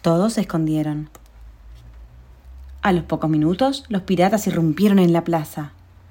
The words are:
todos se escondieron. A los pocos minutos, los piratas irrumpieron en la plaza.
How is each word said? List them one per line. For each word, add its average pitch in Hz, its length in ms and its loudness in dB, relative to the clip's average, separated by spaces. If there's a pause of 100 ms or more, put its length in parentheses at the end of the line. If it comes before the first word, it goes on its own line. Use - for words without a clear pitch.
todos 180 320 2
se 214 80 0
escondieron. 156 680 -2 (1700)
A 202 120 2
los 170 120 0
pocos 160 240 -4
minutos, 180 600 0
los 196 120 -4
piratas 196 460 0
irrumpieron 170 520 2
en 175 140 6
la 165 120 0
plaza. 156 480 -6 (380)